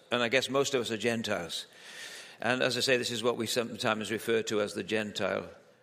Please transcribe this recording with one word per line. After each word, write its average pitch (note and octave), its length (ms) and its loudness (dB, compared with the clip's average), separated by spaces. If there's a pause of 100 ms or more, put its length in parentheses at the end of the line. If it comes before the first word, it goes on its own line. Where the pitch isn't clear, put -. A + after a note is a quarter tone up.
(100)
And A#2+ 120 2
I A#2 60 2
guess B2 200 2
most C3+ 260 2
of B2+ 60 2
us G#2+ 100 -2
are A2+ 60 0
Gentiles. G#2+ 720 -2 (720)
And B2+ 220 2
as B2+ 140 4
I B2 40 0
say, B2+ 160 4
this A#2+ 140 -2
is A#2 120 -2
what A#2 140 2
we A#2 100 -2
sometimes A2 640 0
refer A2+ 340 2
to G#2+ 180 0
as G2+ 100 -2
the G#2 100 -4
Gentile G2+ 600 -2 (380)